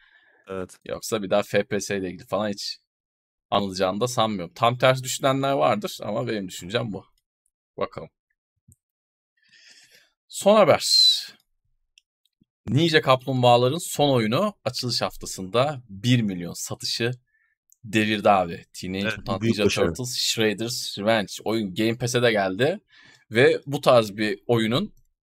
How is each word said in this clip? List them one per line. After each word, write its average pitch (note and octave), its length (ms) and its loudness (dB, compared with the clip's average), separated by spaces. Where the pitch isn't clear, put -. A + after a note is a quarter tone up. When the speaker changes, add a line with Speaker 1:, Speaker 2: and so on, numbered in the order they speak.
Speaker 1:
Evet. F#2 380 -10
Speaker 2:
Yoksa - 380 -6
bir F#2 60 -8
daha G2+ 140 2
F G2+ 200 0
P G2+ 160 -4
S G2+ 180 -6
ile F#2 120 -6
ilgili F#2 180 -16
falan G#2 220 -4
hiç - 300 -10
anılacağını F#2+ 500 0
da B2 60 0
sanmıyorum. G#2+ 480 -4
Tam B2 220 2
tersi C3 260 2
düşünenler C3+ 480 -2
vardır C3+ 520 -2
ama A2+ 240 -6
benim G#2+ 200 -6
düşüncem G#2 460 -6
bu. F#2 120 -12
Bakalım. E2 320 -8
Son - 280 2
haber. D#3 300 6
Ninja D#3 340 4
Kaplumbağaların B2+ 760 4
son D3 320 0
oyunu A2 440 2
açılış A2+ 360 -4
haftasında A2+ 880 -4
bir A#2 320 2
milyon F2+ 320 -4
satışı - 580 -6
devirdi G#2+ 460 2
abi. F#2 440 2
Teenage F#2 300 -6
Speaker 1:
Evet, G#2+ 140 -4
Speaker 2:
Mutant F#2+ 240 -6
Speaker 1:
büyük A2+ 120 2
Speaker 2:
Ninja G2+ 120 0
Speaker 1:
başarı. G2 220 2
Speaker 2:
Turtles B2 300 -6
Shredder's A2 800 -4
Revenge. G#2 340 0
Oyun G#2 320 -4
Game A2+ 220 0
Pass'e B2 240 -2
de A#2+ 100 4
geldi. G#2+ 480 0
Ve D3 340 4
bu C#3+ 160 -6
tarz A2 360 4
bir G#2+ 300 -4
oyunun A#2 460 0